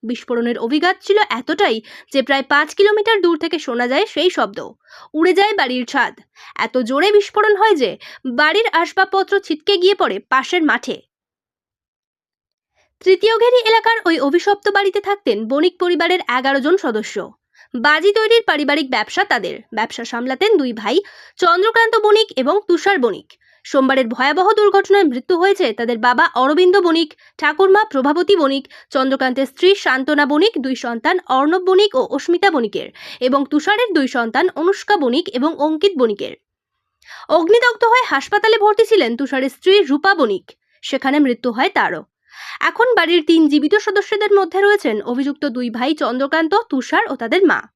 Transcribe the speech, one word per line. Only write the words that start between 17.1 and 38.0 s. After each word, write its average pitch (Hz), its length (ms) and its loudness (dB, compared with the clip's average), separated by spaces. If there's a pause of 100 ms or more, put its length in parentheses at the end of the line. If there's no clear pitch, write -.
বাজি 302 380 2
তৈরির 440 300 2
পারিবারিক 294 480 -2
ব্যবসা 247 340 -4
তাদের। 196 300 -4 (180)
ব্যবসা 226 320 -6
সামলাতেন 254 520 -4
দুই 262 160 0
ভাই 214 240 -4 (400)
চন্দ্রকান্ত 440 600 0
বণিক 427 400 2
এবং 262 180 0 (140)
তুষার 359 300 0
বণিক। 233 300 -4 (360)
সোমবারের 262 440 0
ভয়াবহ 302 440 0
দুর্ঘটনায় 403 520 4
মৃত্যু 262 340 -2
হয়েছে 381 340 2
তাদের 233 260 -4
বাবা 247 260 2 (100)
অরবিন্দ 311 460 4
বণিক, 330 340 0 (240)
ঠাকুরমা 381 460 2
প্রভাবতী 311 520 0
বণিক, 277 280 0 (260)
চন্দ্রকান্তের 262 560 -2
স্ত্রী 370 280 2
শান্তনা 294 520 0
বণিক, 311 320 2
দুই 262 180 -4
সন্তান 240 400 -4 (120)
অর্ণব 302 380 0
বণিক 381 280 4
ও 262 160 2
অস্মিতা 349 400 0
বণিকের 240 380 -4 (320)
এবং 254 260 0
তুষারের 415 480 -2
দুই 277 140 0
সন্তান 247 460 -2
অনুষ্কা 381 420 -2
বণিক 285 320 -2
এবং 262 300 -2
অঙ্কিত 311 400 0
বণিকের। 226 360 -2 (960)
অগ্নিদগ্ধ 440 560 2
হয়ে 480 240 2